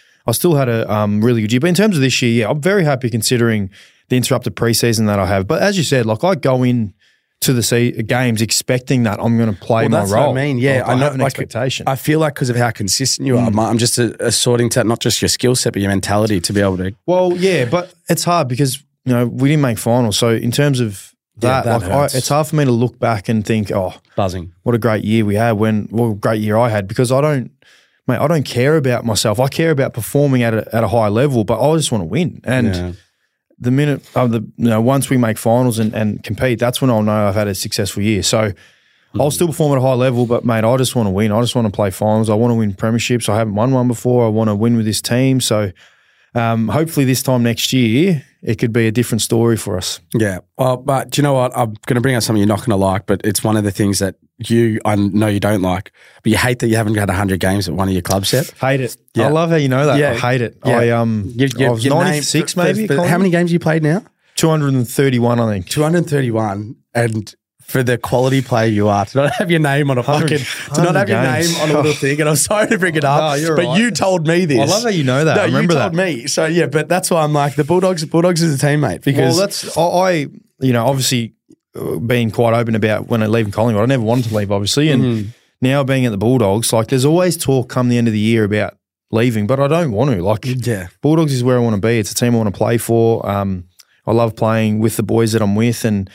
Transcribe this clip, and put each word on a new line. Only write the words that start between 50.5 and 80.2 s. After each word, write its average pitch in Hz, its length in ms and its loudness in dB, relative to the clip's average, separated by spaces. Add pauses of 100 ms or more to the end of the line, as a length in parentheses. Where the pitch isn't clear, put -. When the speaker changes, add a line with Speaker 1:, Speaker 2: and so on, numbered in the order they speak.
Speaker 2:
Well, 131 200 0
but 131 340 -4
do - 100 -2
you - 20 2
know 143 100 2
what? 127 220 0
I'm 113 200 -2 (100)
gonna 123 160 0
bring 131 140 0
up 110 80 0
something 110 160 0
you're 101 80 4
not 104 180 -2
gonna 107 120 0
like, 95 280 0
but 98 180 -2
it's 104 200 -2
one 110 120 0
of 107 80 0
the 101 80 -2
things 101 280 -2
that 95 160 -4 (240)
you, 113 440 0
I 104 120 0
know 101 320 0
you 101 120 -2
don't 101 220 0
like, 92 300 -4 (320)
but 110 80 2
you 104 60 2
hate 123 220 0
that 120 80 0
you 110 80 2
haven't 110 200 0
had 101 140 -2
a 95 40 -2
hundred 95 260 -2
games 95 300 -2
at 78 60 -6
one 95 120 -2
of 95 60 0
your 92 80 0
clubs 95 320 -2
yet. 127 260 -2
Speaker 1:
Hate 135 220 -2
it. 120 160 -8 (160)
Speaker 2:
Yeah. 113 140 0
Speaker 1:
I - 20 0
love 165 220 0
how 165 60 2
you 139 120 2
know 131 160 2
that. 143 140 2
Speaker 2:
Yeah. 143 120 2
Speaker 1:
I 117 60 -2
hate 123 240 0
it. - 240 -6
Speaker 2:
Yeah. 120 140 2
Speaker 1:
I, 120 100 2
um, 113 460 0
Speaker 2:
You, 131 200 2
you, 135 120 2
Speaker 1:
I - 20 4
was 117 160 0
Speaker 2:
your 139 100 2
name 165 100 2
Speaker 1:
ninety-six 147 480 -2
Speaker 2:
for, 175 100 0
Speaker 1:
maybe, 196 240 0
Speaker 2:
for, 139 80 0
for, 175 80 2
how - 60 2
Speaker 1:
Colin? 175 120 2
Speaker 2:
many 196 80 2
games 170 220 2
have - 20 2
you 170 60 2
played 160 240 0
now? 156 200 0 (320)
Speaker 1:
Two 165 140 2
hundred 147 240 2
and 123 140 0
thirty-one, 120 520 2
I 113 120 0
think. 95 180 -4
Speaker 2:
Two 151 140 0
hundred 165 240 0
thirty-one, 110 680 -2 (200)
and 113 380 -2 (280)
for - 200 -2
the 123 160 0
quality 131 440 0
player 113 260 0
you 104 220 2
are, 101 160 0
to - 120 -6
not 139 180 2
have - 140 -2
your 170 120 2
name 143 280 0
on 127 80 0
a 123 40 0
Speaker 1:
Hundred, 147 400 0
Speaker 2:
fucking, - 340 -10
to 151 80 2
not 175 120 2
have 202 120 2
your - 120 0
Speaker 1:
hundred - 240 0
games. 170 100 0
Speaker 2:
name 170 100 -4
on 156 60 0
a 151 60 0
little 147 180 0
thing, 143 260 -2
and 151 100 0
I'm 156 60 2
sorry 208 320 0
to 226 100 0
bring 170 180 -2
it 147 100 0
up, 143 140 2
Speaker 1:
No, 151 220 0
you're 160 140 -2
Speaker 2:
but - 100 2
Speaker 1:
right. 180 140 0
Speaker 2:
you 240 120 2
told 180 360 0
me 175 180 2
this. 139 140 2
Speaker 1:
I 139 60 2
love 196 180 0
how 240 60 0
you 175 160 0
know 131 180 2
that. 147 140 2
Speaker 2:
No, 104 60 2
Speaker 1:
I - 20 0
remember 156 300 2
Speaker 2:
you 139 40 2
told 107 140 -2
Speaker 1:
that. - 40 -6
Speaker 2:
me. 147 300 -2
So, 160 180 -2
yeah, 160 200 2
but 151 240 -2
that's 175 200 0
why 165 140 2
I'm 151 80 0
like, 143 240 0
the 147 80 0
Bulldogs, 180 420 0
Bulldogs 170 360 2
is 143 200 0
a 143 40 2
teammate 143 380 0
because 139 340 2
Speaker 1:
Well, 196 100 0
that's, - 300 -8
I, 160 40 2
I, 180 300 2 (480)